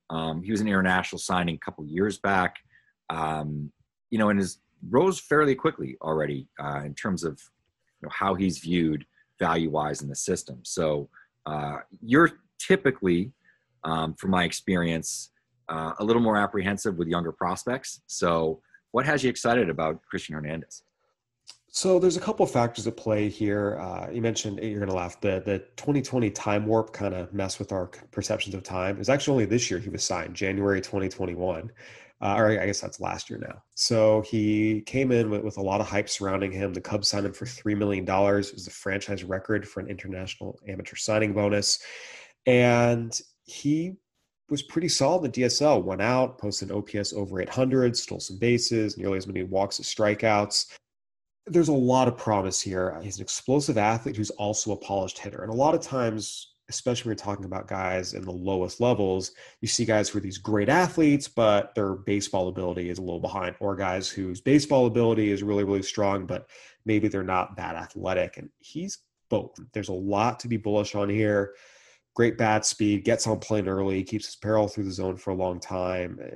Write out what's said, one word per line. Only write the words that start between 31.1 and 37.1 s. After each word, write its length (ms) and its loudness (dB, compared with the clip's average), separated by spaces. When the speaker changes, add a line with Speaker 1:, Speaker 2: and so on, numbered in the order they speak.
Speaker 2:
Uh, 140 0
or 240 4
I 60 -2
guess 160 -2
that's 180 -12
last 300 -8
year 80 -10
now. 240 -14
So 460 4
he 600 2
came 280 0
in 200 4
with, 120 -2
with 140 -6
a 60 -6
lot 180 2
of 80 0
hype 180 0
surrounding 460 -2
him. 220 -4
The 60 -6
Cubs 280 -2
signed 160 -2